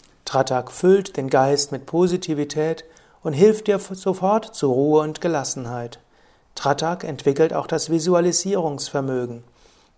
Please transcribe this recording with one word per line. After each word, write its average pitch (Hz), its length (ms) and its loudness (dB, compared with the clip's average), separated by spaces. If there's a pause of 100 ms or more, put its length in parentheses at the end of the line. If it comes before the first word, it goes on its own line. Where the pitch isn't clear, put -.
(240)
Tratak 131 480 -2
füllt 190 460 2
den 135 120 -4
Geist 139 440 2
mit 135 120 -10
Positivität 160 1000 -2 (380)
und 160 100 -4
hilft 214 340 6
dir 202 80 2
f-, 190 160 -8
sofort 190 640 0
zu 139 160 0
Ruhe 151 300 4
und 156 180 -6
Gelassenheit. 123 800 -6 (560)
Tratak 160 480 -2
entwickelt 143 500 0
auch 147 140 -4
das 160 220 -2
Visualisierungsvermögen. 156 1500 0 (540)